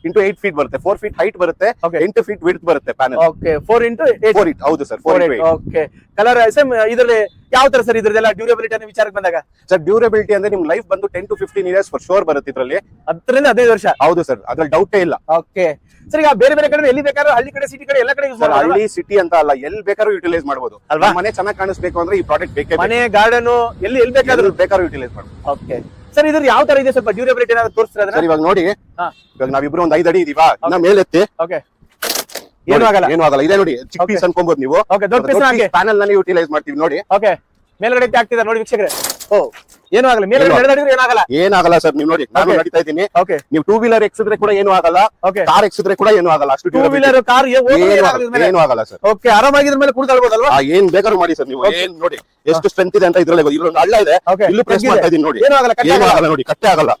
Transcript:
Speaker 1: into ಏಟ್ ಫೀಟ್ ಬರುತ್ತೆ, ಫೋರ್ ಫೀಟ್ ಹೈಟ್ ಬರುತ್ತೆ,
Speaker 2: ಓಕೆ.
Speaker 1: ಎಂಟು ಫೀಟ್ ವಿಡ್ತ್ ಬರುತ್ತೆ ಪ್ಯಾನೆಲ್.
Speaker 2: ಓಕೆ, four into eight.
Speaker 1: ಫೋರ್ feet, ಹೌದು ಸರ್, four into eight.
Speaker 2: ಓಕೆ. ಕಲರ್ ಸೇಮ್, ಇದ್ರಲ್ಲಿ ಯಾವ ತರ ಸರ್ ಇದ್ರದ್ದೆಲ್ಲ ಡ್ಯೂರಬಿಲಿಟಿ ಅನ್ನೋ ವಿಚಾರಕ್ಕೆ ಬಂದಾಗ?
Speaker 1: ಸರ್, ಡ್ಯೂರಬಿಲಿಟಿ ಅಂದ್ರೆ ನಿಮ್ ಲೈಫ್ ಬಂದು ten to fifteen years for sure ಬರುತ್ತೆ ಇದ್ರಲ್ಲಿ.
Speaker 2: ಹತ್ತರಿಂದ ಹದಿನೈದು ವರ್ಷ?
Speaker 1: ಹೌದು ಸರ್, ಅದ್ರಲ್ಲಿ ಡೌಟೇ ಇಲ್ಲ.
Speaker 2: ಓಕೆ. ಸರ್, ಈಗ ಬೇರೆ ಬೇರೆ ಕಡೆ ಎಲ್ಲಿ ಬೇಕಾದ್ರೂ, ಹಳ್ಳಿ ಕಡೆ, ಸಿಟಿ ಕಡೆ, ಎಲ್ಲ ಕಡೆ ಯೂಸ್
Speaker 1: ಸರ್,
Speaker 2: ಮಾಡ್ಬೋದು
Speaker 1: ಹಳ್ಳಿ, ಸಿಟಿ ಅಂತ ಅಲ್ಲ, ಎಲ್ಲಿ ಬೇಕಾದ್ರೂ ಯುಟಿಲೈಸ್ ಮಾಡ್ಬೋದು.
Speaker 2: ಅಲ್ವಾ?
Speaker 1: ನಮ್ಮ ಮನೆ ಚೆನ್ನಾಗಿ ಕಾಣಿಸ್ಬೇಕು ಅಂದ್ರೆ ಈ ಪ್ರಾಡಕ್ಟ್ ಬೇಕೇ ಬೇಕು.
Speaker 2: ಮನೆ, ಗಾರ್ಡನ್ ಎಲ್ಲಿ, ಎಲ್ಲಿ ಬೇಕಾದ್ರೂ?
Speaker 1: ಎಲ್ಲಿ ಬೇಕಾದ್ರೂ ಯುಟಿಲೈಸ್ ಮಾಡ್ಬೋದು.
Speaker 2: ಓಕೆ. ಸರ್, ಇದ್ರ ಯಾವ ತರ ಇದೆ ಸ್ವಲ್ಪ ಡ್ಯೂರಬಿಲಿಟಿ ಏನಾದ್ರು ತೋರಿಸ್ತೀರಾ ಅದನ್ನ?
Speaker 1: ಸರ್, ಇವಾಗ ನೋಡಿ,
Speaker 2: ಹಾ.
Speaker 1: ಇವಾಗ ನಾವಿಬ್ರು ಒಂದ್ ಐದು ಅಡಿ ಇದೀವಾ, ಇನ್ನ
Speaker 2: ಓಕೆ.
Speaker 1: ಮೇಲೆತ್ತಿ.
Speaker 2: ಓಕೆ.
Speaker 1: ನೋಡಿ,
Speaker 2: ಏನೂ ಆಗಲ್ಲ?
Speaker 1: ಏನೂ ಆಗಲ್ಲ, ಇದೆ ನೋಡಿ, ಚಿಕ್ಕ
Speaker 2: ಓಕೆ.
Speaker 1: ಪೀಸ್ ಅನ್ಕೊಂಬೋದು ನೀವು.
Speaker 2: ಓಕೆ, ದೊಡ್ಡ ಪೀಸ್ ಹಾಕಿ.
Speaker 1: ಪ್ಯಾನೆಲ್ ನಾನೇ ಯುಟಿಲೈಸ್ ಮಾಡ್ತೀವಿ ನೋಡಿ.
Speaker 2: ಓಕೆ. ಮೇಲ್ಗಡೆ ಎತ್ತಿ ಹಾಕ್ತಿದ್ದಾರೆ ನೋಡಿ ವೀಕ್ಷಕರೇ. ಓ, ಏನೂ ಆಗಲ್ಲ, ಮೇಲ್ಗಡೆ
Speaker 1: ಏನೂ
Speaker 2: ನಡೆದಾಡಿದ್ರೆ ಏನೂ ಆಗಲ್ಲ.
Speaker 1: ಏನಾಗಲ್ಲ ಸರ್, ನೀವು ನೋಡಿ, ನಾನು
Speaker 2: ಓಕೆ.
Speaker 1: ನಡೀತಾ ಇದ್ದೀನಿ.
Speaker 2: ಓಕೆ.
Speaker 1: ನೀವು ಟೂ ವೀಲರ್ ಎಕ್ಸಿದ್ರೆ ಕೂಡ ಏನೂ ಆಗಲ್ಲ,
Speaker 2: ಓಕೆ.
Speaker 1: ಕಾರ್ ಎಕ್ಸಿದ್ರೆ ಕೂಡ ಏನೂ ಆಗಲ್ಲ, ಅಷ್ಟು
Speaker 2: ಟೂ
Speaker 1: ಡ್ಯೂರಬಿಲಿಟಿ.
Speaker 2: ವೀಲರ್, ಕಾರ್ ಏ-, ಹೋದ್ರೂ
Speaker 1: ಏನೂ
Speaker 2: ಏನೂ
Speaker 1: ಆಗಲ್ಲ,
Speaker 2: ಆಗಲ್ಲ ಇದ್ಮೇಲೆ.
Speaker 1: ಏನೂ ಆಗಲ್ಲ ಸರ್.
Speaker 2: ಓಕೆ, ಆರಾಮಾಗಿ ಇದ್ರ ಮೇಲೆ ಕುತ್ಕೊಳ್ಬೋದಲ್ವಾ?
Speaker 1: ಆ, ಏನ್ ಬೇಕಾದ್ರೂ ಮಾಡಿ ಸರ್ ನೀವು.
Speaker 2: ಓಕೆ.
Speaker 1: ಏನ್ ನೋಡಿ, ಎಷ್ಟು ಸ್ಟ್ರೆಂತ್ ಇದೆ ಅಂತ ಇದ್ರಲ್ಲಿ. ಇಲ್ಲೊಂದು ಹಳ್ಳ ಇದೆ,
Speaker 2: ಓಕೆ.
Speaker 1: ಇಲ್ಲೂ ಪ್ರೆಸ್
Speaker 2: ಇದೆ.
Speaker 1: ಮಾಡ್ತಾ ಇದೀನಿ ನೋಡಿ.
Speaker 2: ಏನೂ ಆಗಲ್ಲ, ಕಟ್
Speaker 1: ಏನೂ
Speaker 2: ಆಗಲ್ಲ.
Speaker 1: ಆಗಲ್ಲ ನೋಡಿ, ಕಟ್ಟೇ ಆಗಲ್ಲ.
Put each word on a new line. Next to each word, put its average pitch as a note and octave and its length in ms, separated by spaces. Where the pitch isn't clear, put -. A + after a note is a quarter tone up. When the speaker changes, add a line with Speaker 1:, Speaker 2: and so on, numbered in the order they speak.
Speaker 1:
into E3 220
ಏಟ್ G3 140
ಫೀಟ್ F#3 180
ಬರುತ್ತೆ, - 260
ಫೋರ್ G3 160
ಫೀಟ್ G#3 200
ಹೈಟ್ G3 160
ಬರುತ್ತೆ, F3 300
Speaker 2:
ಓಕೆ. E3+ 180
Speaker 1:
ಎಂಟು G#3+ 220
ಫೀಟ್ G3+ 160
ವಿಡ್ತ್ F3 260
ಬರುತ್ತೆ C#3+ 300
ಪ್ಯಾನೆಲ್. C3 280
Speaker 2:
ಓಕೆ, D#3+ 280
four G#3+ 240
into A#3 240
eight. G#3+ 200
Speaker 1:
ಫೋರ್ F3+ 160
feet, C3+ 180
ಹೌದು D3 220
ಸರ್, A2+ 100
four E3 180
into E3 160
eight. C#3 100
Speaker 2:
ಓಕೆ. D#3 300
ಕಲರ್ A3+ 340
ಸೇಮ್, C#4 200
ಇದ್ರಲ್ಲಿ A#3 260
ಯಾವ C4 160
ತರ B3 120
ಸರ್ A3+ 160
ಇದ್ರದ್ದೆಲ್ಲ A3 340
ಡ್ಯೂರಬಿಲಿಟಿ A3 440
ಅನ್ನೋ A3 120
ವಿಚಾರಕ್ಕೆ G#3 280
ಬಂದಾಗ? F#3 200
Speaker 1:
ಸರ್, F#3 100
ಡ್ಯೂರಬಿಲಿಟಿ G#3 540
ಅಂದ್ರೆ G3+ 220
ನಿಮ್ F3 160
ಲೈಫ್ - 220
ಬಂದು G3 220
ten F#3 140
to G3+ 140
fifteen F#3+ 300
years G3 200
for C3 140
sure F#3+ 240
ಬರುತ್ತೆ C#3 200
ಇದ್ರಲ್ಲಿ. C3 240
Speaker 2:
ಹತ್ತರಿಂದ B3+ 380
ಹದಿನೈದು A#3+ 240
ವರ್ಷ? - 140
Speaker 1:
ಹೌದು E3 380
ಸರ್, A#2 260
ಅದ್ರಲ್ಲಿ C#3+ 220
ಡೌಟೇ F#3+ 360
ಇಲ್ಲ. C#3 60
Speaker 2:
ಓಕೆ. F3 300
ಸರ್, D4+ 100
ಈಗ D4+ 120
ಬೇರೆ B3+ 220
ಬೇರೆ D4+ 140
ಕಡೆ D4 240
ಎಲ್ಲಿ C#4+ 80
ಬೇಕಾದ್ರೂ, C#4+ 320
ಹಳ್ಳಿ C4 180
ಕಡೆ, C#4 160
ಸಿಟಿ C4+ 180
ಕಡೆ, C#4 140
ಎಲ್ಲ B3+ 140
ಕಡೆ C#4+ 140
ಯೂಸ್ A#3+ 120
Speaker 1:
ಸರ್, D4+ 100
Speaker 2:
ಮಾಡ್ಬೋದು - 240
Speaker 1:
ಹಳ್ಳಿ, G#3+ 140
ಸಿಟಿ G3+ 300
ಅಂತ F3 160
ಅಲ್ಲ, D3+ 180
ಎಲ್ಲಿ D3+ 300
ಬೇಕಾದ್ರೂ G3+ 320
ಯುಟಿಲೈಸ್ E3+ 320
ಮಾಡ್ಬೋದು. B2+ 360
Speaker 2:
ಅಲ್ವಾ? D#3 160
Speaker 1:
ನಮ್ಮ F3+ 100
ಮನೆ G#3 140
ಚೆನ್ನಾಗಿ G3 260
ಕಾಣಿಸ್ಬೇಕು F3+ 440
ಅಂದ್ರೆ F#3+ 160
ಈ F3 40
ಪ್ರಾಡಕ್ಟ್ D#3 340
ಬೇಕೇ C#3+ 140
ಬೇಕು. E3 120
Speaker 2:
ಮನೆ, A#3 260
ಗಾರ್ಡನ್ A3+ 400
ಎಲ್ಲಿ, B3+ 140
ಎಲ್ಲಿ B3 200
ಬೇಕಾದ್ರೂ? C4 280
Speaker 1:
ಎಲ್ಲಿ F#3 100
ಬೇಕಾದ್ರೂ F#3 280
ಯುಟಿಲೈಸ್ C3+ 320
ಮಾಡ್ಬೋದು. - 340
Speaker 2:
ಓಕೆ. - 500
ಸರ್, D4+ 140
ಇದ್ರ D4+ 160
ಯಾವ B3 240
ತರ C#4 80
ಇದೆ C4+ 140
ಸ್ವಲ್ಪ A3+ 180
ಡ್ಯೂರಬಿಲಿಟಿ A#3+ 440
ಏನಾದ್ರು A3+ 240
ತೋರಿಸ್ತೀರಾ G#3+ 260
ಅದನ್ನ? G3 120
Speaker 1:
ಸರ್, D#3 100
ಇವಾಗ D#3 220
ನೋಡಿ, F#3 160
Speaker 2:
ಹಾ. F3 40
Speaker 1:
ಇವಾಗ C3 140
ನಾವಿಬ್ರು C#3+ 340
ಒಂದ್ D3+ 160
ಐದು F3 120
ಅಡಿ F#3 140
ಇದೀವಾ, D3+ 280
ಇನ್ನ E3+ 200
Speaker 2:
ಓಕೆ. F3 140
Speaker 1:
ಮೇಲೆತ್ತಿ. F#3 340
Speaker 2:
ಓಕೆ. E3+ 160
Speaker 1:
ನೋಡಿ, - 1160
Speaker 2:
ಏನೂ A3+ 160
ಆಗಲ್ಲ? F#3 220
Speaker 1:
ಏನೂ E3 100
ಆಗಲ್ಲ, C#3 180
ಇದೆ F#3 200
ನೋಡಿ, D#3 160
ಚಿಕ್ಕ C3 240
Speaker 2:
ಓಕೆ. G3 120
Speaker 1:
ಪೀಸ್ F3+ 100
ಅನ್ಕೊಂಬೋದು E3+ 420
ನೀವು. D3+ 120
Speaker 2:
ಓಕೆ, G3+ 160
ದೊಡ್ಡ B3+ 140
ಪೀಸ್ C#4 220
ಹಾಕಿ. A#3 200
Speaker 1:
ಪ್ಯಾನೆಲ್ G3+ 220
ನಾನೇ G3+ 140
ಯುಟಿಲೈಸ್ F3 420
ಮಾಡ್ತೀವಿ D3 300
ನೋಡಿ. D#3+ 140
Speaker 2:
ಓಕೆ. G3 340
ಮೇಲ್ಗಡೆ B3 240
ಎತ್ತಿ A#3+ 120
ಹಾಕ್ತಿದ್ದಾರೆ A3+ 320
ನೋಡಿ A3+ 100
ವೀಕ್ಷಕರೇ. G#3+ 300
ಓ, D3+ 160
ಏನೂ B3+ 120
ಆಗಲ್ಲ, A3 220
ಮೇಲ್ಗಡೆ B3+ 140
Speaker 1:
ಏನೂ - 120
Speaker 2:
ನಡೆದಾಡಿದ್ರೆ C#4 360
ಏನೂ B3+ 120
ಆಗಲ್ಲ. A#3+ 140
Speaker 1:
ಏನಾಗಲ್ಲ F3+ 360
ಸರ್, D#3 220
ನೀವು D3+ 100
ನೋಡಿ, E3 260
ನಾನು E3 140
Speaker 2:
ಓಕೆ. F#3 80
Speaker 1:
ನಡೀತಾ E3 240
ಇದ್ದೀನಿ. D#3 240
Speaker 2:
ಓಕೆ. F3+ 160
Speaker 1:
ನೀವು D3+ 180
ಟೂ G#3 140
ವೀಲರ್ A3+ 200
ಎಕ್ಸಿದ್ರೆ G#3 340
ಕೂಡ G#3 120
ಏನೂ G3 220
ಆಗಲ್ಲ, E3+ 260
Speaker 2:
ಓಕೆ. F#3+ 160
Speaker 1:
ಕಾರ್ F#3+ 200
ಎಕ್ಸಿದ್ರೆ F#3+ 360
ಕೂಡ G3+ 60
ಏನೂ F3 160
ಆಗಲ್ಲ, C#3+ 160
ಅಷ್ಟು E3+ 180
Speaker 2:
ಟೂ - 80
Speaker 1:
ಡ್ಯೂರಬಿಲಿಟಿ. C#4 300
Speaker 2:
ವೀಲರ್, C4 240
ಕಾರ್ C4 160
ಏ-, B3 80
ಹೋದ್ರೂ C4 220
Speaker 1:
ಏನೂ F#3 80
Speaker 2:
ಏನೂ G3+ 80
Speaker 1:
ಆಗಲ್ಲ, F#3+ 160
Speaker 2:
ಆಗಲ್ಲ B3 160
ಇದ್ಮೇಲೆ. A#3 220
Speaker 1:
ಏನೂ F#3 180
ಆಗಲ್ಲ A2+ 180
ಸರ್. G2 160
Speaker 2:
ಓಕೆ, A3+ 180
ಆರಾಮಾಗಿ C#4 380
ಇದ್ರ C#4 120
ಮೇಲೆ C#4+ 120
ಕುತ್ಕೊಳ್ಬೋದಲ್ವಾ? B3 580
Speaker 1:
ಆ, C#3 100
ಏನ್ E3 320
ಬೇಕಾದ್ರೂ G3 280
ಮಾಡಿ E3+ 160
ಸರ್ C#3 120
ನೀವು. C3+ 200
Speaker 2:
ಓಕೆ. F3 160
Speaker 1:
ಏನ್ F3 220
ನೋಡಿ, D3 120
ಎಷ್ಟು D#3+ 240
ಸ್ಟ್ರೆಂತ್ F#3+ 280
ಇದೆ F#3+ 80
ಅಂತ E3+ 120
ಇದ್ರಲ್ಲಿ. D#3+ 380
ಇಲ್ಲೊಂದು E3 240
ಹಳ್ಳ G3+ 140
ಇದೆ, F3 240
Speaker 2:
ಓಕೆ. G3 100
Speaker 1:
ಇಲ್ಲೂ G3+ 200
ಪ್ರೆಸ್ A3+ 200
Speaker 2:
ಇದೆ. G#3 60
Speaker 1:
ಮಾಡ್ತಾ F#3 180
ಇದೀನಿ D#3+ 220
ನೋಡಿ. A#2+ 100
Speaker 2:
ಏನೂ C#4 160
ಆಗಲ್ಲ, B3 180
ಕಟ್ - 120
Speaker 1:
ಏನೂ E3 100
Speaker 2:
ಆಗಲ್ಲ. - 160
Speaker 1:
ಆಗಲ್ಲ - 160
ನೋಡಿ, C#3+ 160
ಕಟ್ಟೇ - 240
ಆಗಲ್ಲ. D#3 220